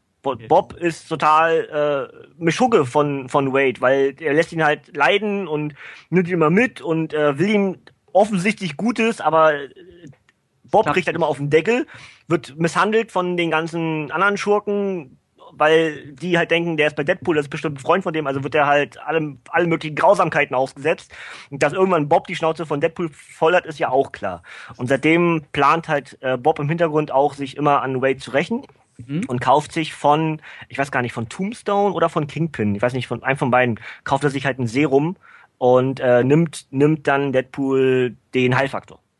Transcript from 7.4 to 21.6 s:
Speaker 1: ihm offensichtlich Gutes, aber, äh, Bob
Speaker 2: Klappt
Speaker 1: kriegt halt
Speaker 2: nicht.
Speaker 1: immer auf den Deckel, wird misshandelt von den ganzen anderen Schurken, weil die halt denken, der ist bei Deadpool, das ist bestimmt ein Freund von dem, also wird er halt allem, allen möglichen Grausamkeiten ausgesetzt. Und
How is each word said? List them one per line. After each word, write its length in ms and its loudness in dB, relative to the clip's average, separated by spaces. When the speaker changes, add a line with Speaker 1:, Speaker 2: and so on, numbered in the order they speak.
Speaker 1:
ihm 260 0
offensichtlich 640 0
Gutes, 440 -2
aber, 340 4
äh, 140 -8
Bob 120 4
Speaker 2:
Klappt 120 0
Speaker 1:
kriegt 120 0
halt 80 -2
Speaker 2:
nicht. 60 -4
Speaker 1:
immer 80 2
auf 100 -2
den 120 -4
Deckel, 360 2
wird 320 -4
misshandelt 540 0
von 240 -2
den 140 -2
ganzen 600 -4
anderen 260 0
Schurken, 840 -4
weil 580 2
die 220 -2
halt 140 0
denken, 260 0
der 120 2
ist 80 -8
bei 80 -2
Deadpool, 320 -2
das 80 0
ist 60 -14
bestimmt 260 -6
ein 40 -14
Freund 220 0
von 100 -4
dem, 140 -4
also 160 -4
wird 140 -4
er 100 4
halt 320 0
allem, 400 -4
allen 180 0
möglichen 260 -4
Grausamkeiten 640 2
ausgesetzt. 560 -4
Und 120 -6